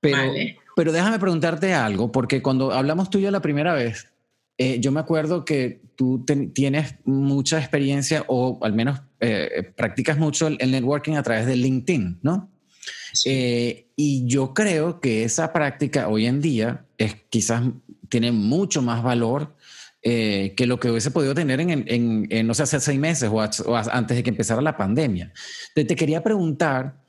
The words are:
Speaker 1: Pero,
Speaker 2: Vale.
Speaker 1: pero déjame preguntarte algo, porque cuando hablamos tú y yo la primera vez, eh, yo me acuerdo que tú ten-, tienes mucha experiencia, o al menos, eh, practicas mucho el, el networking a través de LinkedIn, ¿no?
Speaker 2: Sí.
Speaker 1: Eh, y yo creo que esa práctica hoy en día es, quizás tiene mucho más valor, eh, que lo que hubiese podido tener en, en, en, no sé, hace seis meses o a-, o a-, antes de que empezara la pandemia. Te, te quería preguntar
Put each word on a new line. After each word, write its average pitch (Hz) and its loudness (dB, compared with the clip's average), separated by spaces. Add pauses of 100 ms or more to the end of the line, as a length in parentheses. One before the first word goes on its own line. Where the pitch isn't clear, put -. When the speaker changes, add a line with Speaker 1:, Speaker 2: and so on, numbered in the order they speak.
Speaker 1:
Pero, 151 2
Speaker 2:
Vale. 147 -2 (180)
Speaker 1:
pero 160 2
déjame 190 2
preguntarte 170 0
algo, 110 0
porque 131 0
cuando 135 0
hablamos 156 0
tú 196 2
y - 2
yo 196 0
la 196 0
primera 151 0
vez, 120 -2 (500)
eh, 127 0
yo 135 2
me 147 0
acuerdo 156 0
que 131 -2 (160)
tú 127 0
ten-, 143 0
tienes 139 0 (100)
mucha 139 2
experiencia, 139 0
o 127 0
al 107 0
menos, 127 0 (220)
eh, 101 0 (140)
practicas 135 0
mucho 156 2
el, 151 -2
el 131 2
networking 139 0
a 147 0
través 113 0
de 131 2
LinkedIn, 131 0
¿no? 175 0 (600)
Speaker 2:
Sí. - 0
Speaker 1:
Eh, 120 0 (100)
y 139 0
yo 135 0
creo 170 0
que 113 0
esa 160 -2
práctica 143 0
hoy 107 2
en 127 0
día 123 -2 (140)
es, 107 -2 (140)
quizás 117 0 (460)
tiene 120 2
mucho 135 2
más 117 0
valor, 123 -2 (480)
eh, 107 0
que 127 2
lo 123 0
que 120 0
hubiese 113 0
podido 143 0
tener 147 0
en, 175 0
en, 117 0
en, 113 0
no 113 0
sé, 147 0
hace 143 0
seis 139 0
meses 143 0
o 110 2
a-, 107 0 (160)
o 117 0
a-, 110 -2
antes 120 0
de 120 -2
que 127 0
empezara 113 0
la 151 0
pandemia. 101 0 (420)
Te, 151 2
te 170 0
quería 156 0
preguntar 156 0 (120)